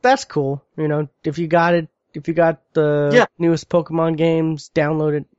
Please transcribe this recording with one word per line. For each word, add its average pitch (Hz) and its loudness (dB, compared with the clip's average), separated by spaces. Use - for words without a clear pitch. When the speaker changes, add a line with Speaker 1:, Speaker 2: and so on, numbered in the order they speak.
Speaker 1:
that's 262 2
cool. 139 -4
You 156 -2
know, 151 -2
if 147 -4
you 170 -4
got 170 2
it, 170 -2
if 156 -8
you 170 -2
got 165 2
the 147 0
Speaker 2:
Yeah. 240 4
Speaker 1:
newest 165 0
Pokemon 165 -2
games, 160 -2
download 151 0
it, 143 -4